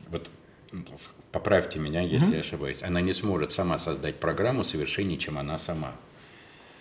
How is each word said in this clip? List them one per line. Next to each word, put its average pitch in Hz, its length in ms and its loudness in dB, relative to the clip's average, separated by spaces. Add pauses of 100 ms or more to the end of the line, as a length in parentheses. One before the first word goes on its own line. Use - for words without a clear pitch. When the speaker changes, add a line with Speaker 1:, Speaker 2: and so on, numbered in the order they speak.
Speaker 1:
Вот, - 200 -6 (680)
с-, - 160 -6 (220)
поправьте 95 460 4
меня, 78 200 0
если 90 280 6
Speaker 2:
Мгм. 214 80 6
Speaker 1:
я 78 40 0
ошибаюсь. 73 440 -4
Она 87 180 2
не 92 100 2
сможет 92 400 0
сама 87 260 2
создать 73 380 -2
программу 98 480 0
совершеннее, 82 540 -2
чем 76 200 -4
она 71 200 -4
сама. 78 340 -4 (880)